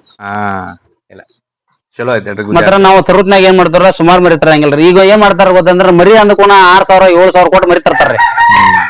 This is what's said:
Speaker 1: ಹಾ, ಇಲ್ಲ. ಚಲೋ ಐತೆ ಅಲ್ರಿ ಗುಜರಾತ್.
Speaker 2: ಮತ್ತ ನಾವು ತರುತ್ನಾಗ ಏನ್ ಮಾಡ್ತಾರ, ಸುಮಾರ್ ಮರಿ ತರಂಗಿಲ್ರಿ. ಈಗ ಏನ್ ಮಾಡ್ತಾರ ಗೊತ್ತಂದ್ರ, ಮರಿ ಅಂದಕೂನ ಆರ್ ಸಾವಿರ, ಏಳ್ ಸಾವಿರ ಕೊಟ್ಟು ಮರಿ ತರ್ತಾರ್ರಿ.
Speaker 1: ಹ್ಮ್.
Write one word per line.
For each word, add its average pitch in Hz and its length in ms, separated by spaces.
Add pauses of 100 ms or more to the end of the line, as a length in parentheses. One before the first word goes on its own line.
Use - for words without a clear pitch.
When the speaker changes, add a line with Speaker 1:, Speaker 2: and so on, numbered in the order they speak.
(240)
Speaker 1:
ಹಾ, 101 80 (800)
ಇಲ್ಲ. 95 80 (760)
ಚಲೋ 120 200
ಐತೆ 101 140
ಅಲ್ರಿ 101 140
ಗುಜರಾತ್. 170 280
Speaker 2:
ಮತ್ತ 196 140
ನಾವು 190 160
ತರುತ್ನಾಗ 190 480
ಏನ್ 190 100
ಮಾಡ್ತಾರ, 175 380
ಸುಮಾರ್ 175 260
ಮರಿ 165 200
ತರಂಗಿಲ್ರಿ. 151 440
ಈಗ 180 100 (140)
ಏನ್ 214 120
ಮಾಡ್ತಾರ 190 240 (100)
ಗೊತ್ತಂದ್ರ, 180 320 (100)
ಮರಿ 202 220
ಅಂದಕೂನ 202 300 (220)
ಆರ್ 190 140
ಸಾವಿರ, 190 160 (160)
ಏಳ್ 185 120
ಸಾವಿರ 180 220
ಕೊಟ್ಟು 185 160
ಮರಿ 175 160
ತರ್ತಾರ್ರಿ. 135 320
Speaker 1:
ಹ್ಮ್. 932 560 (160)